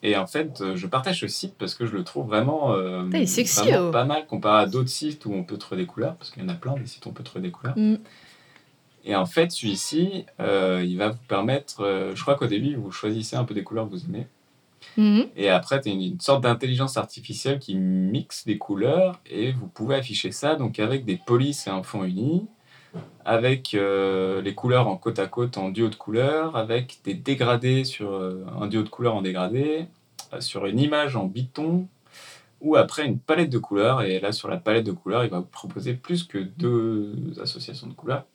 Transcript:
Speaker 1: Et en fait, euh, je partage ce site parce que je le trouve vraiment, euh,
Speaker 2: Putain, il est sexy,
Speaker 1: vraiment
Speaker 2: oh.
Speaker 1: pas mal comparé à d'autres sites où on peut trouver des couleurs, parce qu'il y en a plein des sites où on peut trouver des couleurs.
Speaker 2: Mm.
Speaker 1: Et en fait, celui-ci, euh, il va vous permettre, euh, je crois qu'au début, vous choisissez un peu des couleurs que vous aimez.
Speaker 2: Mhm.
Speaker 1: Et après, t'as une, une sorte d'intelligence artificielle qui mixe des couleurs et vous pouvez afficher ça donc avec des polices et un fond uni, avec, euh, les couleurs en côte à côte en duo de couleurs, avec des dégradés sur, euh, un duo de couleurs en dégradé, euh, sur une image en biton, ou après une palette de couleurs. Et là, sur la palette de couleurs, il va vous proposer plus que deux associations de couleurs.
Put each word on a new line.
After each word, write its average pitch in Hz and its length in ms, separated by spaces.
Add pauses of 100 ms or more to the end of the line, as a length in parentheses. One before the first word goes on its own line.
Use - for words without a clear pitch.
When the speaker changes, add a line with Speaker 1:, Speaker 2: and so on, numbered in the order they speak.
Speaker 1:
Et 104 120
en 95 120
fait, 147 340
euh, 95 160
je 92 100
partage 131 340
ce 104 60
site - 300
parce 95 160
que 120 140
je 113 60
le 180 120
trouve 139 220
vraiment, 120 440
euh, 92 340
Speaker 2:
Putain, 92 120
il 294 60
est - 20
sexy, 208 460
Speaker 1:
vraiment 180 180
Speaker 2:
oh. - 20
Speaker 1:
pas 123 140
mal 151 220
comparé 104 360
à - 40
d'autres 98 200
sites 147 380
où 104 80
on 92 100
peut 98 140
trouver 95 240
des 90 60
couleurs, 107 280
parce - 140
qu'il - 140
y - 20
en 92 40
a 87 40
plein 127 220
des 127 100
sites - 220
où - 20
on 113 40
peut - 100
trouver - 180
des 180 100
couleurs. 131 240
Speaker 2:
Mm. 214 200 (1080)
Speaker 1:
Et 104 120
en 180 100
fait, 170 260
celui-ci, 170 760 (140)
euh, 95 480
il 90 100
va 104 120
vous 117 80 (100)
permettre, 107 560
euh, 95 320
je - 60
crois 139 140
qu'au 139 120
début, 110 280
vous 101 160
choisissez 110 440
un 127 80
peu 107 120
des 98 80
couleurs 110 240
que 98 40
vous 87 140
aimez. 101 220 (720)
Speaker 2:
Mhm. 214 380
Speaker 1:
Et 98 140
après, 95 320
t'as 107 80
une, 95 120
une 90 180
sorte 139 240
d'intelligence 127 540
artificielle 117 640
qui 101 160
mixe 95 680
des 101 120
couleurs 156 640 (100)
et 117 220
vous 120 160
pouvez 113 280
afficher 127 360
ça 151 240
donc 127 240
avec 123 260
des 101 120
polices 139 500
et - 40
un 95 120
fond 98 200
uni, 131 440 (800)
avec, 127 480
euh, 98 680
les 98 140
couleurs 123 320
en 95 100
côte - 220
à 95 80
côte 120 300
en 95 120
duo 107 200
de 107 60
couleurs, 143 600
avec 117 480
des 98 100
dégradés 127 680
sur, 104 280
euh, 92 340 (140)
un 101 80
duo 107 160
de 98 60
couleurs 117 260
en 101 60
dégradé, 113 640 (480)
euh, 127 80
sur 98 240
une 107 140
image 147 360
en 101 100
biton, 151 600 (720)
ou 156 140
après - 300
une 127 140
palette 160 300
de 123 100
couleurs. 113 420
Et 95 180
là, 98 120
sur 101 180
la 92 80
palette 110 280
de 104 80
couleurs, 101 320
il 113 40
va 90 100
vous 90 60
proposer - 480
plus 170 300
que - 140
deux 107 760 (280)
associations - 460
de 123 60
couleurs. - 420